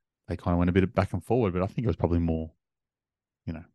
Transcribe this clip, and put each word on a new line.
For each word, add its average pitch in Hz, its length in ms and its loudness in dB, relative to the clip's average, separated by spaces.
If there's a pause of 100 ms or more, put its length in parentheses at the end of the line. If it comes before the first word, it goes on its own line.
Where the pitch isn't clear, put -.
(280)
they 87 80 -4
kinda 87 200 0
went 87 140 2
a - 20 2
bit 92 120 4
of 87 100 -2
back 92 180 0
and 85 100 -6
forward, 107 300 0
but 90 100 -2
I 95 40 0
think 120 180 -6
it 113 40 -2
was 85 80 -2
probably 85 240 0
more, 80 320 -2 (920)
you 95 60 -6
know, 80 120 -14 (100)